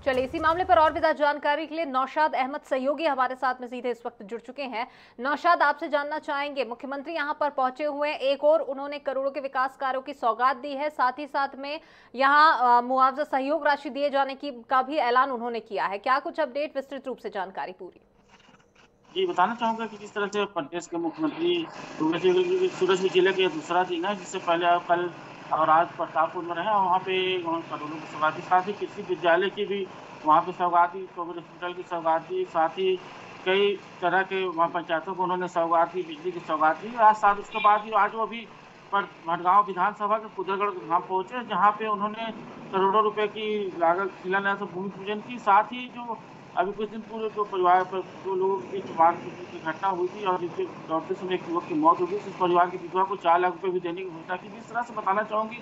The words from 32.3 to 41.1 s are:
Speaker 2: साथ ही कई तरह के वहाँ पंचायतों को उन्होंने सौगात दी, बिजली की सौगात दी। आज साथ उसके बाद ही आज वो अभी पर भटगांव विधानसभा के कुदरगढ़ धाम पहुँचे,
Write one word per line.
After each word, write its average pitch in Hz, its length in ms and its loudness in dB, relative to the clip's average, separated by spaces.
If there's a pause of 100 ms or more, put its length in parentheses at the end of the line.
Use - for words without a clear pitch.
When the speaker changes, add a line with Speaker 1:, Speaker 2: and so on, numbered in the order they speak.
Speaker 2:
साथ 165 240 0
ही 185 300 0 (460)
कई 196 340 4 (220)
तरह 180 220 4
के 190 240 -2
वहाँ 165 220 2
पंचायतों 165 460 -4
को 180 80 -2
उन्होंने 180 240 -2
सौगात 170 460 2
दी, 185 100 -4
बिजली 165 280 -8
की 170 80 -8
सौगात 156 380 2
दी। 226 180 -10
आज 214 200 6
साथ 202 200 4
उसके 208 240 -8
बाद 208 240 6
ही 220 80 -10
आज 208 240 2
वो 226 60 -2
अभी 220 260 -6 (440)
पर 202 100 2 (260)
भटगांव 180 380 4
विधानसभा 202 520 0
के 175 120 -6
कुदरगढ़ 190 400 -2
धाम 175 320 0
पहुँचे, 190 440 -4